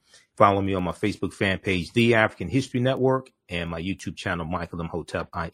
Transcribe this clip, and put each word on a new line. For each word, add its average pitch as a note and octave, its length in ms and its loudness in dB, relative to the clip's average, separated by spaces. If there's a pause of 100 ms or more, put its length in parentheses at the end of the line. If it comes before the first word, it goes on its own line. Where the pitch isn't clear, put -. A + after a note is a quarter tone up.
(360)
Follow G2+ 240 6
me G2 140 0
on F2+ 100 0
my F2 80 -2
Facebook G2 400 -4
fan F#2+ 260 0
page, F2+ 340 -2
The A#2 220 4
African A2 340 2
History B2+ 300 -2
Network, C3 540 0 (160)
and F2 220 -4
my E2 120 -6
YouTube F#2 320 -6
channel, F2 300 -4
Michael E2+ 360 -6
Imhotep, E2 520 -6
I E2 220 -6